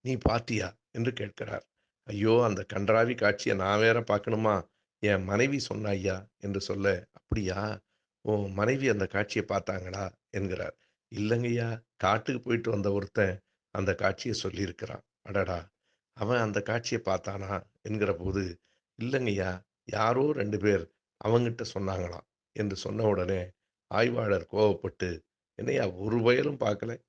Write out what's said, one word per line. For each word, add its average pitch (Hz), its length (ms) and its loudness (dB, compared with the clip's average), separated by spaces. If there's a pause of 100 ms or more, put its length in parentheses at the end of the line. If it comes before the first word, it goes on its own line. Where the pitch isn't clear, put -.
நீ 127 160 -4
பார்த்தியா?" 110 560 0 (180)
என்று 117 220 -2
கேட்கிறார். - 540 -8 (380)
"ஐயோ, 110 400 4
அந்த 101 280 0
கன்றாவி 113 420 4
காட்சியை 104 420 2
நான் 98 240 2
வேற 113 200 6
பார்க்கணுமா? 107 680 0 (300)
என் 98 260 2
மனைவி 120 340 2
சொன்னா 107 300 -4
ஐயா" 95 480 -2
என்று 98 240 -4
சொல்ல, 98 520 -2
"அப்படியா, 101 680 -4 (420)
உன் 104 300 -2
மனைவி 127 360 2
அந்த 101 180 2
காட்சியை 104 420 -2
பார்த்தாங்களா?" 95 640 -4 (180)
என்கிறார். 95 460 -6 (380)
"இல்லைங்கய்யா, 117 680 -2 (140)
காட்டுக்கு 110 440 0
போயிட்டு 117 300 0
வந்த 101 220 0
ஒருத்தன் 98 480 0 (300)
அந்த 98 240 0
காட்சியை 98 480 -2
சொல்லியிருக்கிறான்." - 580 -6 (220)
"அடடா, 92 480 -4 (420)
அவன் 120 260 0
அந்த 104 240 0
காட்சியை 113 420 -2
பார்த்தானா?" 98 580 -4 (200)
என்கிற 104 320 0
போது, 92 460 -4 (420)
"இல்லைங்கய்யா, 101 600 -2 (220)
யாரோ 123 480 2
ரெண்டு 104 260 -2
பேர் 95 340 2 (320)
அவங்கிட்ட 117 400 2 (100)
சொன்னாங்களாம்" 92 520 -4 (260)
என்று 101 240 -2
சொன்ன 107 260 -6
உடனே 92 480 0 (360)
ஆய்வாளர் 110 640 2
கோவப்பட்டு, 95 720 2 (320)
"என்னய்யா, 120 380 0
ஒரு 110 300 0
பயலும் 131 360 4
பார்க்கல? 113 500 -2